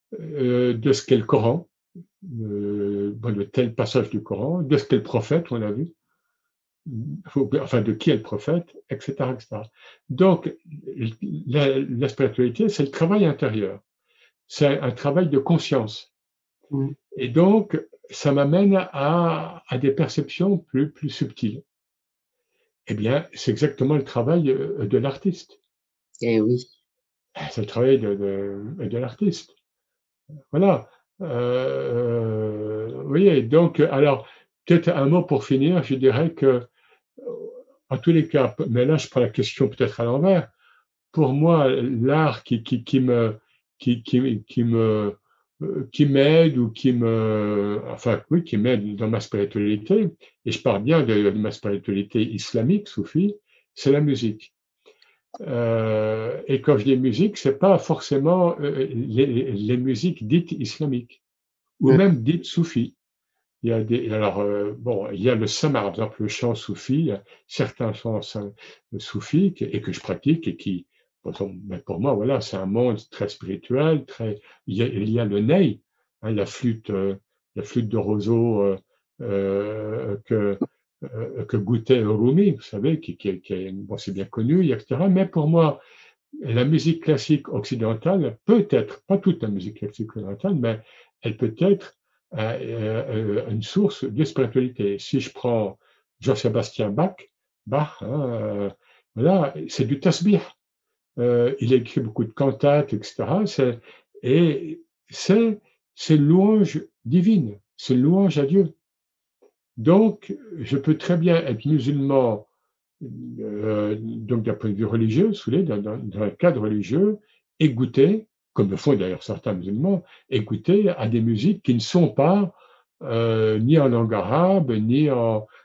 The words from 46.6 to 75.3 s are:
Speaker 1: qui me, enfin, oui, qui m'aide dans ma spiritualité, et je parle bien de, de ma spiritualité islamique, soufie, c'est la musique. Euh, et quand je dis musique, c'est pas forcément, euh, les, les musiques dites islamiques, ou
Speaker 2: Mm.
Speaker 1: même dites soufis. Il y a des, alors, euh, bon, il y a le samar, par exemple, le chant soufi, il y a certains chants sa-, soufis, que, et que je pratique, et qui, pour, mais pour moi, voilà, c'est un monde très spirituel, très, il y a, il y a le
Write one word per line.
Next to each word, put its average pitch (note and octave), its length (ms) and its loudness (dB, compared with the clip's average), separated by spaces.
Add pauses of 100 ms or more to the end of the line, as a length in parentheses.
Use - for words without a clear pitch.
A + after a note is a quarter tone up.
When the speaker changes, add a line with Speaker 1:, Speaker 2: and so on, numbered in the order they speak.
Speaker 1:
qui B2 240 0
me, G#2+ 960 0
enfin, A#2 320 -2 (100)
oui, E3 120 4
qui A#2+ 140 -4
m'aide G#2 380 0
dans A2 140 -2
ma A2 100 0
spiritualité, G#2 880 0 (360)
et A2+ 60 -2
je A2 100 -8
parle G#2 220 0
bien D3+ 200 4
de, A2+ 100 2
de G#2 180 4
ma G#2+ 200 -4
spiritualité G2+ 720 -4
islamique, A#2+ 640 -2
soufie, G3+ 480 -2 (400)
c'est - 160 2
la D3 100 4
musique. A#2 540 -2 (840)
Euh, A2+ 1080 -2
et C3+ 140 0
quand C#3+ 160 6
je G#2 60 -2
dis C3 140 4
musique, C3 400 0
c'est C3+ 220 0
pas F#3+ 180 6
forcément, E3+ 840 0
euh, C#3+ 340 -2
les, B2+ 580 0
les G#2+ 260 -2
musiques B2+ 500 -2
dites E3+ 260 2
islamiques, B2 720 -6 (560)
ou C3+ 120 6
Speaker 2:
Mm. D3 60 8
Speaker 1:
même F3 260 4
dites D#3+ 220 0
soufis. - 500 -2 (680)
Il A#2+ 60 0
y A#2 40 0
a A2+ 100 0
des, A#2 280 -2
alors, G#2 280 0
euh, G2+ 380 -2
bon, G#2+ 340 -4
il G2 100 -8
y A2+ 80 4
a A#2+ 60 4
le A2 120 0
samar, C3 360 0
par G2 80 -2
exemple, A2 320 -6
le G#2 40 -2
chant A#2 280 -2
soufi, A2 400 -6
il D#3+ 100 0
y G2+ 60 0
a G2 120 -8 (240)
certains A2 460 -4
chants G#2+ 280 -6
sa-, G2+ 300 -12 (460)
soufis, D#3 560 0
que, - 120 -6
et - 160 -6
que - 100 -8
je E2+ 80 -10
pratique, C3+ 480 -2
et F#2 100 -6
qui, F#2 300 -8 (340)
pour, G2 300 -8 (160)
mais F#2 100 -10
pour E2+ 220 -8
moi, C3 140 0
voilà, A#2 280 -2
c'est G#2 160 -10
un F#2+ 80 -8
monde A2 340 0 (120)
très - 180 -6
spirituel, C3+ 760 -2
très, G#2+ 360 -8 (240)
il F#2+ 120 -6
y A2 40 0
a, A#2 60 0
il G#2+ 220 -4
y A2+ 100 0
a A#2 60 0
le G2+ 140 -2